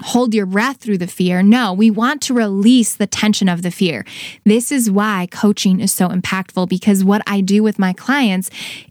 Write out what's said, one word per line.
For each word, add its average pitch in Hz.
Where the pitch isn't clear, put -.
hold 240
your 208
breath 233
through 208
the 175
fear. 180
No, 214
we 214
want 240
to 262
release 220
the 202
tension 208
of 170
the 175
fear. 165
This 220
is 247
why 202
coaching 202
is 190
so 180
impactful, 185
because 196
what 202
I 202
do 196
with 208
my 185
clients 208